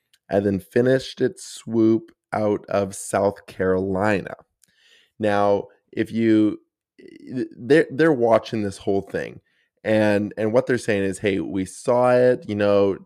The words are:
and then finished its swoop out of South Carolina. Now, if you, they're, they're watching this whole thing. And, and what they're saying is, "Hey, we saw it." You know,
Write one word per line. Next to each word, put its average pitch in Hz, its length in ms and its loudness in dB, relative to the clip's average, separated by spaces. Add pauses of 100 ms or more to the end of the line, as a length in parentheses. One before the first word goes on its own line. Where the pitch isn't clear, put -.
(300)
and 101 160 0
then 98 140 0
finished 127 600 0
its - 240 -2
swoop 113 680 0 (200)
out 104 340 -2
of 98 280 -2
South - 520 -4
Carolina. 95 920 -2 (800)
Now, 101 460 2 (280)
if 110 200 -4
you, 110 480 2 (960)
they're, 135 320 2
they're 151 220 2
watching 113 500 0
this 101 160 -6
whole 98 240 -2
thing. 65 380 -10 (440)
And, 104 540 0
and 107 140 -2
what 131 140 2
they're 123 120 0
saying 101 240 -2
is, 95 160 -4
"Hey, 98 200 -2
we 95 260 -4
saw 123 460 0
it." 127 380 2
You 104 80 -4
know, 101 500 2